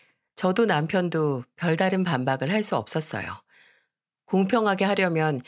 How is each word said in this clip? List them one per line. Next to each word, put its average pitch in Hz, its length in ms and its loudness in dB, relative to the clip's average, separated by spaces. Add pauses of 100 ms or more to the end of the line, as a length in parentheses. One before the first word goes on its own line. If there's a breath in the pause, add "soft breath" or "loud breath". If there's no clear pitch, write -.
(340 soft breath)
저도 190 300 2
남편도 160 800 0 (120)
별다른 185 480 0
반박을 135 480 0
할 214 100 0
수 196 140 -2
없었어요. 110 640 -6 (840 soft breath)
공평하게 196 580 2
하려면 165 640 0